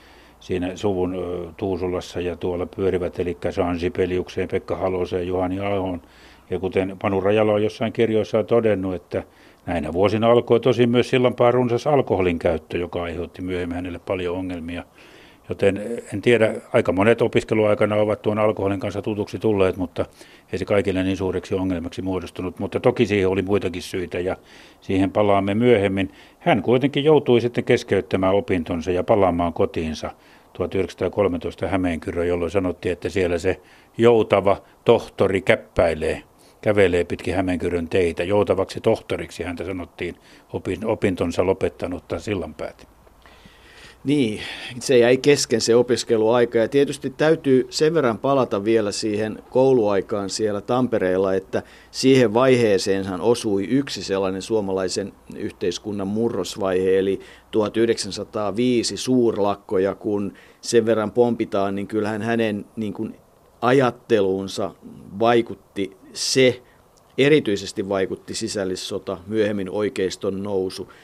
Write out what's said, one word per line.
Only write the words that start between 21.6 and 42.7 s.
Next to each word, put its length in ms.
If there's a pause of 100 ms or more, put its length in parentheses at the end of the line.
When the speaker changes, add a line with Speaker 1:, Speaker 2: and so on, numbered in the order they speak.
Speaker 1:
muodostunut. 580
Mutta 200
toki 260
siihen 240
oli 120
muitakin 400
syitä 380
ja 180 (440)
siihen 300
palaamme 420
myöhemmin. 580 (280)
Hän 220
kuitenkin 420
joutui 380
sitten 220
keskeyttämään 720
opintonsa 560
ja 120
palaamaan 500
kotiinsa 580 (420)
tuhat 220
yhdeksänsataakolmetoista 920
Hämeenkyrö, 580
jolloin 260
sanottiin, 420
että 160
siellä 280
se 240 (360)
joutava 640 (240)
tohtori 560
käppäilee, 840 (380)
kävelee 420
pitkin 320
Hämeenkyrön 540
teitä. 340
Joutavaksi 580
tohtoriksi 640
häntä 220
sanottiin 500 (380)
opin-, 320
opintonsa 600
lopettanutta 720
Sillanpäätä. 640 (1200)